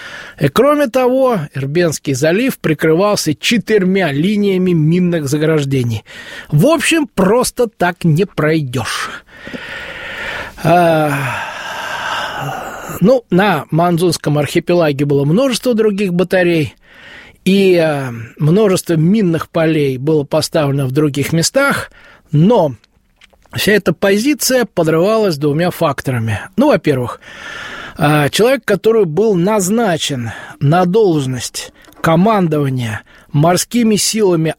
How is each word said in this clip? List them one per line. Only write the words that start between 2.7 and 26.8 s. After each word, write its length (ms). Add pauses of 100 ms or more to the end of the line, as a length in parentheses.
четырьмя 800
линиями 580
минных 560
заграждений. 800 (440)
В 180
общем, 460
просто 540
так 380
не 200
пройдёшь. 840 (1500)
А, 480 (1900)
ну, 280
на 420
Манзунском 640
архипелаге 680
было 200
множество 480
других 400
батарей, 640 (680)
и, 320
а, 380 (240)
множество 560
минных 560
полей 480
было 260
поставлено 640
в 60
других 420
местах, 580 (400)
но 440 (800)
вся 200
эта 200
позиция 720
подрывалась 720
двумя 340
факторами. 680 (160)
Ну, 120
во-первых, 520 (800)